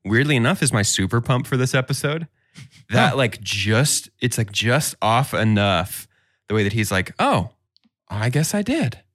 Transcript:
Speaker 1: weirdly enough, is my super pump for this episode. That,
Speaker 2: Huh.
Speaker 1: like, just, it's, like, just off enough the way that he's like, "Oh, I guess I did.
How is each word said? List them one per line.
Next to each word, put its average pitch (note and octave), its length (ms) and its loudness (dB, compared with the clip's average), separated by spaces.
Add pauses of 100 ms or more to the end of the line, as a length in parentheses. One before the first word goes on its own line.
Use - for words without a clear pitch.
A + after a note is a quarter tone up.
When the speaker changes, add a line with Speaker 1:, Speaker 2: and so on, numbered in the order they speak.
Speaker 1:
weirdly C#3 300 2
enough, B2+ 280 2
is C3+ 100 4
my G#2+ 80 2
super G2+ 400 0
pump C3 260 0
for C3+ 100 -2
this B2+ 160 0
episode. C#3+ 540 -2 (640)
That, B2+ 220 2
Speaker 2:
Huh. C3 60 -2
Speaker 1:
like, B2 240 -2
just, A2 680 0 (100)
it's, A#2+ 180 -2
like, A2 140 -2
just A#2+ 500 0
off A2+ 320 2
enough G2+ 760 0 (420)
the G#2 60 0
way G#2+ 80 2
that G2+ 100 0
he's A2 180 -2
like, F#2+ 280 -2
"Oh, G#3 320 0 (580)
I G#2+ 200 -2
guess C#3+ 240 0
I G#3 80 0
did. G#3 380 -2 (160)